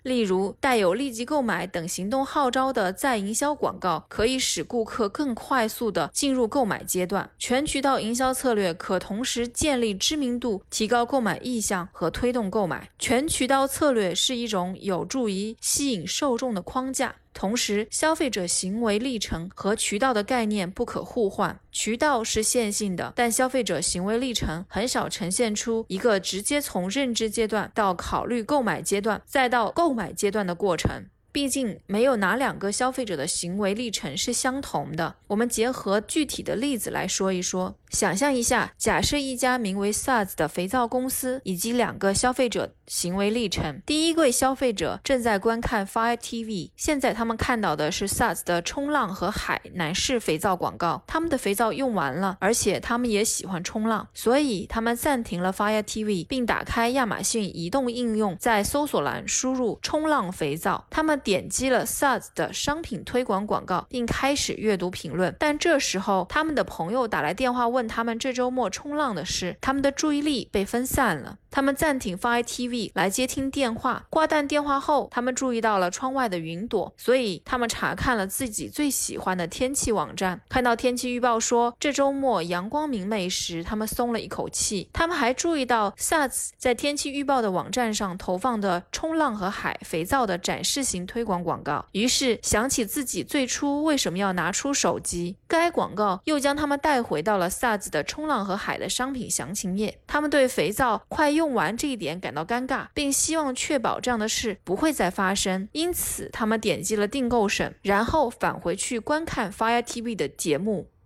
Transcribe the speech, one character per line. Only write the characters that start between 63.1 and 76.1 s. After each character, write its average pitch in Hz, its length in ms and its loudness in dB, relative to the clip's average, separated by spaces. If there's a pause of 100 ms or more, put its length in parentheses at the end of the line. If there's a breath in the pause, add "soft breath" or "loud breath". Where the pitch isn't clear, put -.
广 208 240 0
广 202 200 -2
告， 180 240 -2
并 240 160 -2
开 277 280 2
始 - 200 -2
阅 202 240 0
读 180 100 -2
评 180 240 -8
论。 175 260 0
但 302 200 2
这 320 200 4
时 - 200 -2
候， 190 320 2
他 302 120 2
们 311 120 -2
的 214 100 2
朋 170 300 -4
友 247 120 2
打 208 140 -2
来 151 140 0
电 247 180 0
话 247 160 0
问 240 180 0
他 226 160 -2
们 233 160 -2
这 262 140 -2
周 247 180 0
末 247 180 0
冲 - 280 -6
浪 277 180 0
的 160 100 -4
事， - 360 -4
他 269 120 2
们 277 80 0
的 277 120 4
注 302 200 0
意 294 80 2
力 294 300 0
被 196 140 0
分 240 200 -2
散 240 320 2
了。 139 220 -12 (100)
他 - 120 -2
们 277 160 2
暂 294 220 2
停 190 180 -4
Fire 240 260 2
T 240 240 -6
V 240 280 -4
来 190 160 2
接 254 160 0
听 269 240 -4
电 262 220 0
话， 233 360 -4
挂 311 180 4
断 302 220 0
电 294 160 2
话 277 160 0
后， 277 320 2
他 247 80 0
们 247 140 0
注 254 180 0
意 226 80 0
到 214 180 4
了 180 120 2
窗 262 240 -4